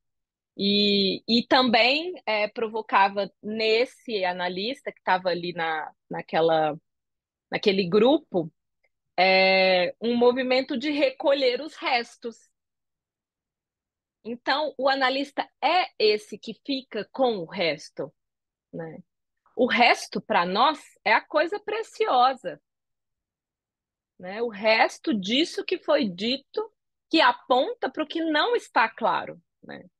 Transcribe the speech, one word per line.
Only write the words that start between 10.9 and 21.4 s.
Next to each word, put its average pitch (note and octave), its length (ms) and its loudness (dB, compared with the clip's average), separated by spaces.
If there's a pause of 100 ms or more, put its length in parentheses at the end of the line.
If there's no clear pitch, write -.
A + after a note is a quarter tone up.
recolher C#4 720 0
os D#4 140 -14
restos. A#3+ 600 -6 (1900)
Então, C4+ 540 -4
o C4+ 120 0
analista C4+ 600 -2 (140)
é E4 240 2 (100)
esse G#3+ 400 0
que - 160 -14 (120)
fica B3 460 -8
com A#3+ 260 0
o E3 80 -8
resto, D#3+ 680 -6 (600)
né? E3 260 -14 (560)
O B3 100 2
resto, A#3 560 2
pra F#3 240 0
nós, A#3+ 360 0 (240)
é G#3 80 2
a - 80 2
coisa D#4+ 380 -2